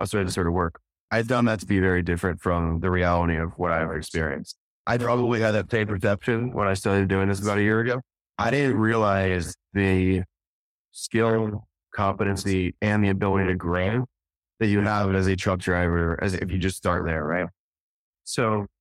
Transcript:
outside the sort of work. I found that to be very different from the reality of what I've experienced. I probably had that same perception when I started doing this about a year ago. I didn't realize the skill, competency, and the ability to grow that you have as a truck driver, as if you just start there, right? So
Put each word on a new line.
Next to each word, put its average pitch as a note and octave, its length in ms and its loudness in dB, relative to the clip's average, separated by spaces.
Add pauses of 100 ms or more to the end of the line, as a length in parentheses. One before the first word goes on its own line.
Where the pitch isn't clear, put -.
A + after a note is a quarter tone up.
outside G2 260 -2
the F2+ 60 -4
sort F2+ 140 -2
of E2+ 60 0
work. E2+ 280 -2 (300)
I A2+ 120 0
found A#2+ 260 2
that G#2+ 120 -2
to - 60 -14
be G2 140 2
very F#2 220 2
different F2 380 -2
from E2+ 400 0
the F#2 100 -2
reality F2 460 2
of E2 200 -4
what F2 140 -2
I've E2 220 -2
experienced. D#2 640 -6 (300)
I A#2 120 0
probably A#2+ 420 0
had A2 120 2
that G2+ 180 -2
same G#2+ 160 0
perception G#2+ 640 -2
when G2+ 140 -2
I F#2+ 80 2
started G2 340 0
doing G2 200 2
this G2 140 -2
about G#2 160 0
a G#2 40 2
year G#2+ 180 2
ago. B2 200 -2 (380)
I A2+ 120 0
didn't C3 280 2
realize G2 760 2 (180)
the F#2+ 500 2 (720)
skill, A2 720 0 (280)
competency, G2 840 0
and G#2 240 2
the G2 60 2
ability G2 380 0
to F2+ 60 0
grow F#2 520 -2 (540)
that A2 60 0
you G2+ 140 2
have G2+ 340 0
as F#2+ 120 2
a F#2+ 100 2
truck F#2 240 -2
driver, E2+ 600 0
as F#2+ 120 -2
if F2 160 -4
you F#2 80 -2
just F#2 180 -2
start F2 300 -2
there, D#2+ 180 -2
right? F2 240 -2 (760)
So G#2+ 420 -2 (140)